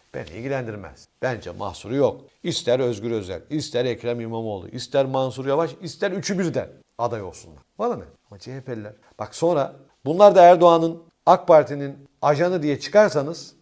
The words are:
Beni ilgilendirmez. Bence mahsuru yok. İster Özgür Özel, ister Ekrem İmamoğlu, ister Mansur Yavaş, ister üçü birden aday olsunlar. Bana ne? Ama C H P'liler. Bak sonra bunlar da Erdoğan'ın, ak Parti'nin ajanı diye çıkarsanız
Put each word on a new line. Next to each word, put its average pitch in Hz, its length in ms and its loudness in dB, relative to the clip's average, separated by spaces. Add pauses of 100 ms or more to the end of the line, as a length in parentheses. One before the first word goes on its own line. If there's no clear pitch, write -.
(140)
Beni 127 140 -12
ilgilendirmez. 110 800 -10 (140)
Bence 113 280 -6
mahsuru 98 440 -10
yok. 135 260 0 (220)
İster 131 380 -2
Özgür 117 300 -4
Özel, 92 300 -8 (100)
ister 131 340 -4
Ekrem 120 360 -6
İmamoğlu, 113 480 -10
ister 135 380 -2
Mansur 131 400 -4
Yavaş, 156 240 -2 (120)
ister - 280 -6
üçü 190 280 -6
birden 139 300 -4 (300)
aday 117 240 -6
olsunlar. 85 400 -18 (160)
Bana 233 180 -4
ne? 90 80 -14 (260)
Ama 104 80 -20
C 131 180 -16
H 135 40 -16
P'liler. 110 320 -12 (260)
Bak 104 160 -12
sonra 160 380 0 (320)
bunlar 180 300 6
da 180 80 8
Erdoğan'ın, 170 600 6 (240)
ak - 220 4
Parti'nin 143 600 2 (140)
ajanı 156 400 0
diye 147 180 -2
çıkarsanız 165 800 0